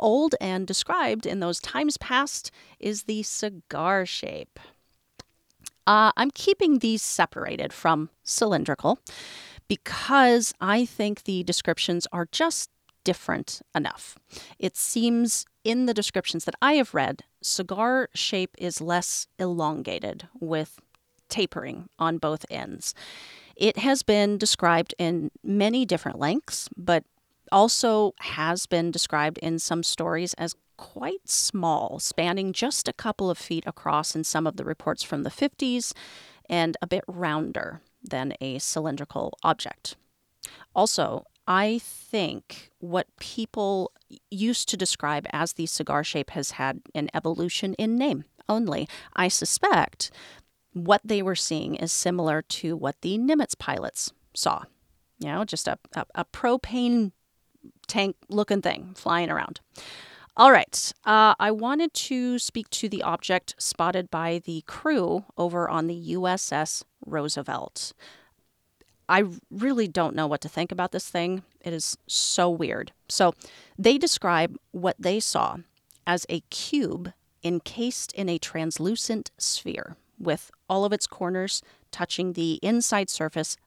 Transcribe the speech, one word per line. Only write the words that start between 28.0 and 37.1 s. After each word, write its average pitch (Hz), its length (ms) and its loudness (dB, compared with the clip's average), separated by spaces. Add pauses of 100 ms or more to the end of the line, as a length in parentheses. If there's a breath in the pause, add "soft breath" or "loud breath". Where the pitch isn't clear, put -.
has 165 480 -2
been 170 240 2
described 156 480 0
in 165 180 -2
some 165 240 -2
stories 170 540 -2
as 165 200 -6 (220)
quite - 520 -10
small, 160 720 0
spanning 190 540 -2
just - 340 -2
a - 60 -2
couple 202 360 -2
of 165 80 -2
feet 165 300 -6
across 151 480 -2
in 160 80 -2
some 160 240 0
of 151 100 -2
the - 80 -8
reports - 380 -4
from 143 180 -4
the 139 80 -4
fifties, 254 640 -2 (560 loud breath)
and 165 320 0
a 175 60 -4
bit 180 200 0
rounder 165 760 -4 (220)